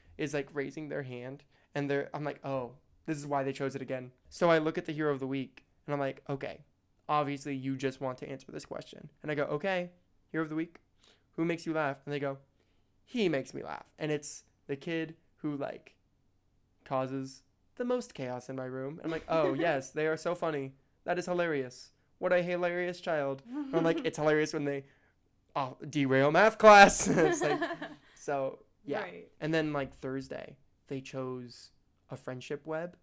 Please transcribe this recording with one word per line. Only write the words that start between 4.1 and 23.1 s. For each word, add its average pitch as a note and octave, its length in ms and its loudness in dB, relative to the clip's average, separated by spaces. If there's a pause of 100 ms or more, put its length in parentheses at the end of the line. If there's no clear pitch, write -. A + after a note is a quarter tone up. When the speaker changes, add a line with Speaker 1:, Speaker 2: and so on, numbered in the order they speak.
Speaker 1:
So F3 200 2
I E3 80 8
look D#3 200 0
at - 80 -4
the D#3+ 60 -4
hero D3+ 200 0
of C3+ 80 -4
the C3+ 60 -4
week, C3 380 -6 (220)
and D3 80 -4
I'm C#3+ 60 -2
like, C3+ 280 -4
"Okay, - 360 -8 (440)
obviously C#3+ 460 -2
you C3+ 220 -4
just C3 240 -2
want C3 180 -4
to C#3+ 100 -12
answer C3+ 240 -12
this D3 140 -10
question." - 420 -12 (140)
And D3+ 80 -6
I D3+ 40 -2
go, C#3+ 100 0
"Okay, F3+ 460 -2 (420)
hero D#3+ 100 0
of D#3 80 -6
the D#3 60 -6
week, E3 240 -6 (560)
who E3 100 0
makes E3+ 200 -2
you E3 60 -2
laugh?" D3 320 -2
And D3 80 -8
they D3 80 -2
go, C#3 180 -4 (680)
"He A3 240 0
makes C3+ 260 -2
me - 80 -10
laugh." - 240 -12 (120)
And D3+ 140 -4
it's - 320 -6 (220)
the C#3+ 100 -6
kid D#3+ 400 -6 (200)
who, D3+ 200 -4
like, - 380 -10 (880)
causes C3+ 580 -6 (340)
the B3 80 -6
most B3 300 -4
chaos B2 340 -8
in C3 80 -8
my C3 80 -6
room. C3 340 -8
And - 80 -10
I'm D#3+ 40 -4
like, D#3+ 180 -6
"Oh, D#3 260 2
Speaker 2:
<laughs> D3 120 0
Speaker 1:
yes, C#3 240 0
they D3+ 160 -2
are D#3+ 100 0
so E3+ 180 -4
funny. D3 380 -4 (320)
That F3 140 -2
is F3 80 -4
hilarious. E3 640 -2 (280)
What F3+ 140 0
a F3+ 100 6
hilarious F3+ 580 -2
child." C#3 480 -2